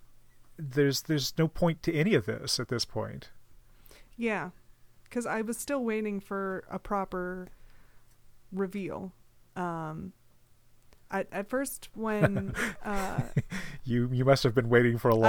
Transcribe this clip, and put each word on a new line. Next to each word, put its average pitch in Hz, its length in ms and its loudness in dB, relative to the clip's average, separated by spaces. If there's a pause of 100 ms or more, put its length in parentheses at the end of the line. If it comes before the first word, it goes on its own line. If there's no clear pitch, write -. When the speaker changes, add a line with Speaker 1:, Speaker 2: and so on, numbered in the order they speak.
(580)
Speaker 1:
there's, 139 460 2
there's 147 340 -2
no 160 100 4
point 165 360 0
to 170 100 0
any 165 200 4
of 123 120 4
this - 340 -4
at 120 100 -4
this 120 160 0
point. - 460 -8 (840)
Speaker 2:
Yeah, 202 340 -2 (600)
'cause 240 140 -4
I 220 160 -2
was 226 160 -4
still 277 260 -4
waiting 214 380 -2
for 190 480 -6
a 190 100 -6
proper 185 720 -4 (1000)
reveal. 190 600 -4 (460)
Um, 165 560 -6 (960)
at, 196 200 -2
at 202 180 -6
first 269 440 -4
when, 214 600 0 (160)
Speaker 1:
<laughs> - 160 -12
Speaker 2:
uh, 202 360 -2 (600)
Speaker 1:
You, 120 300 0
you 127 100 0
must 135 200 6
have 117 120 4
been 117 140 4
waiting 120 280 8
for 120 120 4
a 113 60 8
long 113 140 6